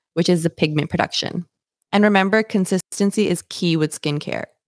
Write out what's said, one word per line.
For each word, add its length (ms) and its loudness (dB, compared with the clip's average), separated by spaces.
which 140 0
is 140 2
the 80 0
pigment 400 -2
production. 560 -4
And 100 4
remember, 400 4
consistency 840 0
is 200 -2
key 280 -2
with 200 -2
skincare. 500 -4